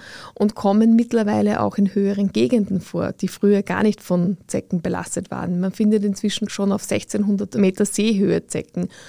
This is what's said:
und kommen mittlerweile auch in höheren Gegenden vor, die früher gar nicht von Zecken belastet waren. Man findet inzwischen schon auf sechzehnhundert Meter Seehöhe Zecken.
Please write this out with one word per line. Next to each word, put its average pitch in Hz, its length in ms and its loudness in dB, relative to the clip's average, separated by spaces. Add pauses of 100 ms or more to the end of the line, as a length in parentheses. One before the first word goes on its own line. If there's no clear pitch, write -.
(360)
und 208 180 0
kommen 220 420 4
mittlerweile 214 640 2
auch 208 180 -2
in 202 160 2
höheren 202 360 0
Gegenden 214 480 0
vor, - 320 -6
die - 160 -6
früher 202 360 2
gar 185 180 -2
nicht 208 200 0
von 180 440 0
Zecken - 380 -4
belastet - 480 -6
waren. 180 280 -4
Man 185 120 -2
findet 214 320 2
inzwischen 202 440 -2
schon 196 240 -2
auf 196 120 -4
sechzehnhundert 202 720 -2
Meter 196 300 2
Seehöhe 202 600 0
Zecken. - 440 -6 (200)